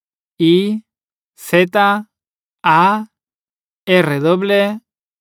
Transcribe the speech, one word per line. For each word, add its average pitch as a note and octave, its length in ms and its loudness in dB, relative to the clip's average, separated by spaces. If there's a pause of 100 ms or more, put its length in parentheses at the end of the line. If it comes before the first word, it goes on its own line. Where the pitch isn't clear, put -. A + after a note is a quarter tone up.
(380)
I G3 460 0 (500)
Z G3+ 760 -2 (520)
A F#3+ 480 0 (760)
R D#3+ 340 0 (300)
E G3+ 300 -2 (400)